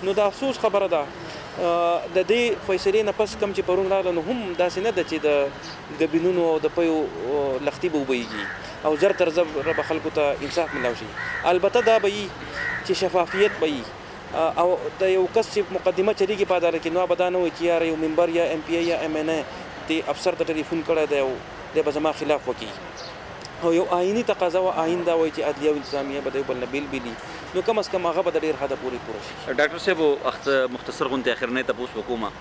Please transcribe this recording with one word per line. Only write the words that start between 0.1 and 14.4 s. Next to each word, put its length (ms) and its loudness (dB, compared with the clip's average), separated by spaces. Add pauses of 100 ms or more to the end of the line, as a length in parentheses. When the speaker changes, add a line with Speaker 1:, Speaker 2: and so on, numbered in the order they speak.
Speaker 1:
د 0 - (120)
افسوس 320 -2
خبره 300 4
ده، 80 2
آه، 960 -2 (160)
د 160 2
دې 120 6 (240)
فیصلې 440 2
نه 100 -2
پس 200 0
کوم 120 0
چې 180 -2
پرون 240 2
راغله، 240 2
نو 100 -4
هم 300 -4
داسې 280 0
نه 40 2
ده 200 0
چې 60 -2 (100)
د 20 6 (720)
ګبینونو 500 4
او 160 2
د 100 0
پیو، 280 2
آه، 680 -2
لختي 180 -4
به 100 2
وبهیږي 460 -2 (400)
او 120 4
زر 160 4 (100)
تر 160 4
زر 60 4 (340)
به 100 0
خلکو 220 -2 (100)
ته 280 0
انصاف 260 -2
میلاو 260 -2
شي. 100 -10 (440)
البته 260 4
دا 180 6
به 100 2
وي 200 -2 (580)
چې 60 0 (120)
شفافیت 560 2
به 120 2
وي، 100 -4 (520)
آه، 260 2